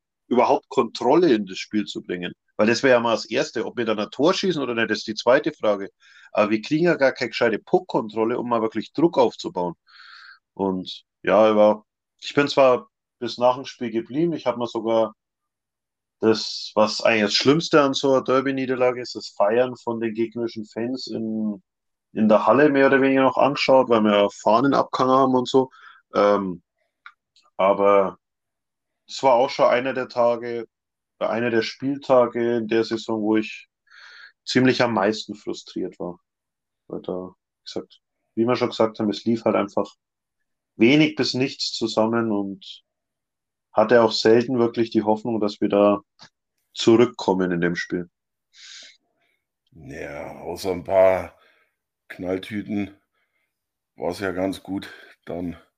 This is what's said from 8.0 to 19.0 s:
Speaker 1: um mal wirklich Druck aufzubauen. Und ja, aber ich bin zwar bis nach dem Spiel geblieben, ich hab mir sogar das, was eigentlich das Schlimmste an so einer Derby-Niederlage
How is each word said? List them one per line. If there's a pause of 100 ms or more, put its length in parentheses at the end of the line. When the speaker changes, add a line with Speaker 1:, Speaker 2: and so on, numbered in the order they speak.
Speaker 1:
um
mal
wirklich
Druck
aufzubauen. (800)
Und (200)
ja,
aber (380)
ich
bin
zwar (280)
bis
nach
dem
Spiel
geblieben,
ich
hab
mir
sogar (1040)
das,
was
eigentlich
das
Schlimmste
an
so
einer
Derby-Niederlage